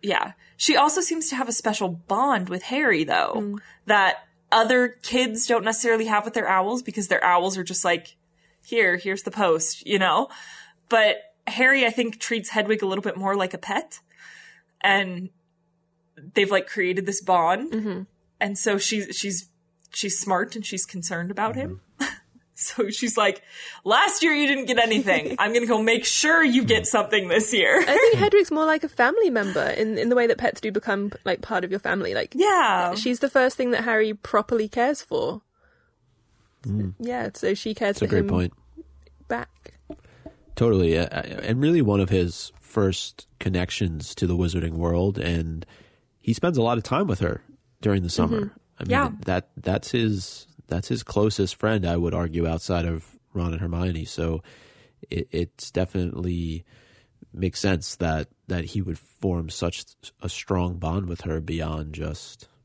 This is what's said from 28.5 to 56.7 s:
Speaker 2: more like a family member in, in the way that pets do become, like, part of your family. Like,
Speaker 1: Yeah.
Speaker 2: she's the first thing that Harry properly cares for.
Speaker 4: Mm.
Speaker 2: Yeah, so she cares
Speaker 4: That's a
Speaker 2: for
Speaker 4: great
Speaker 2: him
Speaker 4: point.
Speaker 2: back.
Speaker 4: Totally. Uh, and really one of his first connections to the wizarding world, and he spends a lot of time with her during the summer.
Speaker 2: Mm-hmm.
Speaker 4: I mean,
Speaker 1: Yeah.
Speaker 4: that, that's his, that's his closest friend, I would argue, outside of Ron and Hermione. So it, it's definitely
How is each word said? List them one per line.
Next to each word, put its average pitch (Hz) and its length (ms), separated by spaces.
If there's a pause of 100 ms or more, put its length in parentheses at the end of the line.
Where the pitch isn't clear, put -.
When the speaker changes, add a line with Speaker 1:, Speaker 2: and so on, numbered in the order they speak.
Speaker 2:
more 311 140
like 311 180
a 311 60
family 339 420
member 202 400
in, 220 260
in 233 120
the 247 60
way 240 120
that 233 100
pets 233 240
do 220 100
become, 202 400 (140)
like, 185 160
part 185 240
of 175 60
your 196 80
family. 190 340
Like, - 220
Speaker 1:
Yeah. 247 580
Speaker 2:
she's 233 260
the 277 100
first 262 280
thing 247 140
that 233 120
Harry 220 300
properly 214 560
cares 262 320
for. 226 400 (1200)
Speaker 4:
Mm. 98 340
Speaker 2:
Yeah, 240 340
so 190 220
she 220 180
cares 202 220
Speaker 4:
That's - 80
a - 20
Speaker 2:
for 98 60
Speaker 4:
great 101 80
Speaker 2:
him 101 100
Speaker 4:
point. 90 240 (760)
Speaker 2:
back. - 460 (840)
Speaker 4:
Totally. 92 420
Uh, 87 100
and - 520
really 160 220
one 101 180
of 92 100
his 90 420 (100)
first - 640 (120)
connections 90 760
to 92 120
the 87 100
wizarding 85 360
world, 87 440
and 80 480 (560)
he 113 120
spends 165 240
a 120 40
lot 117 160
of 110 60
time 175 240
with 101 120
her - 220 (400)
during 98 220
the 87 60
summer. - 320
Speaker 2:
Mm-hmm. 202 160 (220)
Speaker 4:
I - 40
mean, - 80
Speaker 1:
Yeah. 262 200 (140)
Speaker 4:
that, 92 320
that's - 340
his, 110 560 (200)
that's 90 200
his - 160
closest 104 520
friend, 107 300
I 85 120
would 85 160
argue, 85 340
outside 85 380
of 82 320 (160)
Ron 85 180
and 82 100
Hermione. 87 440
So 82 360 (680)
it, - 220
it's - 400
definitely 87 920 (720)